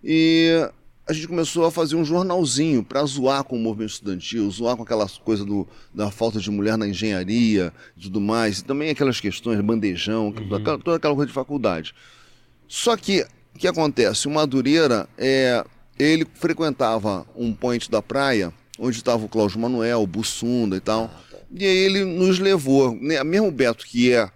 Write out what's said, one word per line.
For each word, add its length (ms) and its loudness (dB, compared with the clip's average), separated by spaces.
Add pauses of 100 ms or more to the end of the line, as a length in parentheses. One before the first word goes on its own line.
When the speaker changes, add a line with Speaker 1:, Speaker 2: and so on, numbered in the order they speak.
Speaker 1:
e 640 4 (400)
a 60 -4
gente 140 -6
começou 380 0
a 60 2
fazer 240 -2
um 100 0
jornalzinho 800 0
pra 200 -2
zoar 400 0
com 120 -6
o 40 -4
movimento 340 -2
estudantil, 580 -4
zoar 260 -2
com 60 -12
aquela 260 -2 (160)
coisa 180 0
do, 240 -2 (240)
da 200 -4
falta 280 -2
de 120 -6
mulher 260 0
na 100 -2
engenharia 840 0 (240)
e 40 -20
tudo 200 -4
mais, 380 0
e 40 -14
também 280 -4
aquelas 280 0
questões, 400 -4
bandejão, 680 -2 (100)
Speaker 2:
Uhum. 180 -6
Speaker 1:
aquela, 220 -2
toda 200 -2
aquela 180 0
coisa 120 0
de 60 -12
faculdade. 600 -4 (720)
Só 280 0
que, 300 0 (300)
o 20 -20
que 100 -2
acontece? 600 0
O 40 -4
Madureira, 840 2
é, 480 2 (320)
ele 380 2
frequentava 880 -2 (100)
um 180 -4
point 360 -4
da 140 2
praia, 500 0 (240)
onde 260 -4
tava 220 0
o 40 -12
Cláudio 300 0
Manuel, 440 0
o 40 0
Bussunda 680 -2
e 20 -2
tal, 260 -2
Speaker 2:
Ah, 140 -18 (120)
tá. 60 -20 (140)
Speaker 1:
e 140 -6
aí 120 4
ele 280 2
nos 320 2
levou, 640 4
né, 220 -2
mesmo 240 2
o 40 0
Beto, 320 0
que 300 4
é 220 4